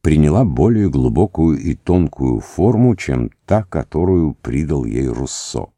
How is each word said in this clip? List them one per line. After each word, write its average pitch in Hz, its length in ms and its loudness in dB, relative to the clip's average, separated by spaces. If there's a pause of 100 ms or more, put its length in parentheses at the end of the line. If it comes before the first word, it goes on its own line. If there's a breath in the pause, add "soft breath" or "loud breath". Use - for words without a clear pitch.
приняла 76 420 4
более 95 460 2
глубокую 71 680 0
и 76 160 -4
тонкую 69 680 -2
форму, 117 540 2
чем 62 360 -4 (160)
та, 104 160 0
которую 85 720 0
придал 71 500 -4
ей 58 240 -2
Руссо. 60 680 -8